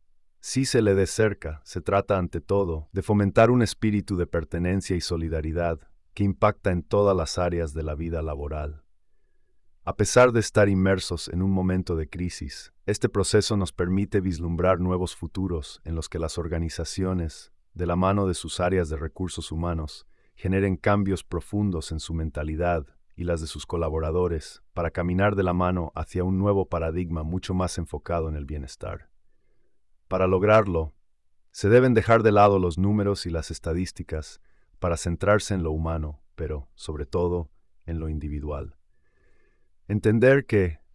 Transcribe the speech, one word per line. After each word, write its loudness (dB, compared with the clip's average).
Si -2
se 2
le 4
dé 2
cerca, -2
se -10
trata 0
ante -2
todo -2
de -4
fomentar 4
un 4
espíritu 0
de 0
pertenencia -2
y -2
solidaridad -4
que -2
impacta 2
en 0
todas 4
las -2
áreas -2
de -6
la -6
vida -6
laboral. -8
A -6
pesar 6
de 4
estar 4
inmersos 0
en -2
un 2
momento 0
de -4
crisis, -10
este -2
proceso 2
nos -2
permite 0
vislumbrar 0
nuevos -2
futuros -6
en -6
los -6
que -8
las -4
organizaciones, -4
de -6
la 0
mano 2
de 0
sus -8
áreas 2
de -6
recursos -8
humanos, -6
generen 0
cambios 0
profundos -4
en -4
su -8
mentalidad -2
y -8
las -2
de -8
sus -12
colaboradores, -2
para -4
caminar 0
de 2
la 0
mano 0
hacia -4
un 0
nuevo 2
paradigma -4
mucho -4
más -2
enfocado -4
en -6
el -8
bienestar. -10
Para 0
lograrlo, 4
se -2
deben 8
dejar 4
de 6
lado 6
los 0
números 0
y -6
las -6
estadísticas -6
para 0
centrarse 2
en -2
lo -2
humano, -4
pero, -8
sobre -8
todo, -2
en -6
lo -6
individual. -8
Entender 4
que, 0